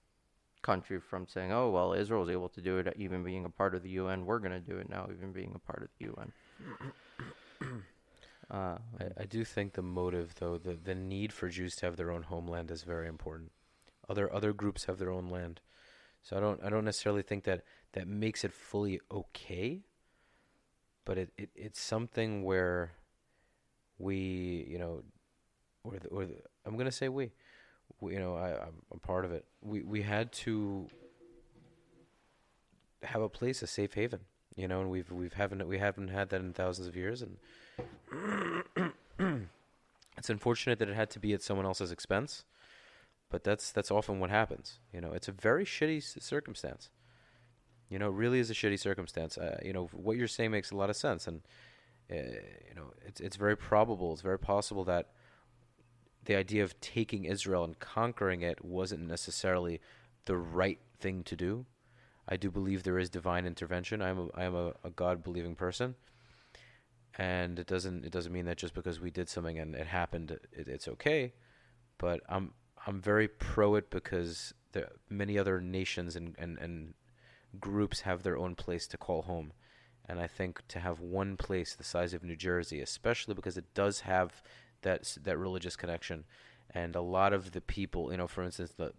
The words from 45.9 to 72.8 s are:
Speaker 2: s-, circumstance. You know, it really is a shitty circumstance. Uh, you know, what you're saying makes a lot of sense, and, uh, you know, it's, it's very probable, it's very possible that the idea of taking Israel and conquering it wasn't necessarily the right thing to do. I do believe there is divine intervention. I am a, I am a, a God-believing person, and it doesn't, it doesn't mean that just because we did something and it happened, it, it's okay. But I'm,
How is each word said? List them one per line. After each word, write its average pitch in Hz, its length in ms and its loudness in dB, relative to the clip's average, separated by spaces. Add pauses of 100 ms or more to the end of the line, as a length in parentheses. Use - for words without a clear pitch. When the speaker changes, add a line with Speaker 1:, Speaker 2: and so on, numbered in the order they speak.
Speaker 2:
s-, - 220 -8
circumstance. - 720 -4 (960)
You 95 100 -4
know, 104 100 2
it 95 60 2
really 120 240 6
is 117 120 4
a 110 40 -2
shitty 101 240 4
circumstance. 85 600 -2
Uh, 87 260 -2
you 95 80 -2
know, 90 200 -2
what 95 240 0
you're 120 120 2
saying 113 220 2
makes 104 220 0
a 101 40 -4
lot 98 140 4
of 104 60 -2
sense, 113 300 0
and, 85 160 -6 (680)
uh, 87 60 -2 (520)
you - 60 -18
know, 73 180 -12 (140)
it's, - 140 -14
it's 98 160 -4
very 104 200 6
probable, 104 560 6
it's 80 100 -6
very 95 160 2
possible 101 460 2
that 87 260 2 (1120)
the 104 100 2
idea 98 300 4
of - 160 -2
taking 107 440 -2
Israel 92 400 2
and 85 140 -4
conquering 101 640 2
it 85 200 0
wasn't 90 460 -2
necessarily 87 720 0 (460)
the 95 100 2
right 87 440 2 (180)
thing 92 240 -2
to - 140 -6
do. 101 280 0 (640)
I 92 80 0
do 92 140 0
believe 95 320 0
there 92 160 4
is 90 100 2
divine 90 380 0
intervention. 90 560 -2
I 92 80 2
am 92 80 0
a, 85 100 -2 (100)
I 90 60 0
am 90 100 2
a, 87 200 0 (100)
a 87 60 -6
God-believing 87 640 0
person, 120 400 0 (1200)
and 90 400 0
it 87 80 -6
doesn't, 90 380 0
it 85 80 -6
doesn't 87 200 -2
mean 90 120 0
that 85 120 0
just 87 160 -6
because 85 280 -4
we 87 100 -4
did 90 180 -2
something 82 300 -2
and 78 160 -4
it 80 140 -4
happened, 85 500 -2 (140)
it, 76 160 -8
it's 67 180 -8
okay. 135 460 0 (640)
But 87 300 2
I'm, 95 240 -2 (340)